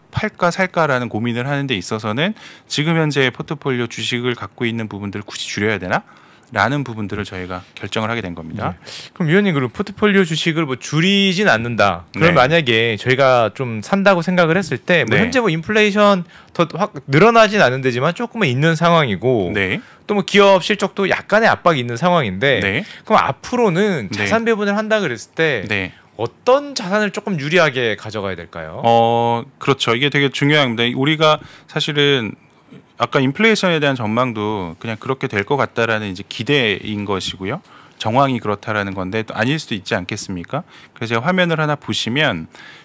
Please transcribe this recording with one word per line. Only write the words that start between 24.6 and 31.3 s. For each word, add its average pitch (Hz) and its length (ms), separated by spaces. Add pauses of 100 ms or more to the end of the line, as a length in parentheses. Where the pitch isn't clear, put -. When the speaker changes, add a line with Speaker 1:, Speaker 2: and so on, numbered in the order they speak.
Speaker 2:
한다 220 220
그랬을 127 340
때 147 340
Speaker 1:
네. 98 260 (220)
Speaker 2:
어떤 262 600
자산을 208 340
조금 202 300
유리하게 135 560
가져가야 101 400
될까요? 82 500
Speaker 1:
어, 117 580 (140)
그렇죠. 127 380
이게 139 140
되게 139 200
중요합니다. 127 640
우리가 151 440 (280)